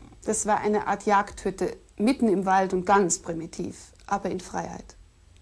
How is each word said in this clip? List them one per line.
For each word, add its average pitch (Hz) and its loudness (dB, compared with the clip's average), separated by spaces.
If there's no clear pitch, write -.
Das 214 -2
war 208 0
eine 214 0
Art 202 -4
Jagdhütte, 202 0
mitten 233 2
im 190 2
Wald 190 2
und 185 0
ganz 196 4
primitiv, - -10
aber 196 -4
in 185 -4
Freiheit. - -10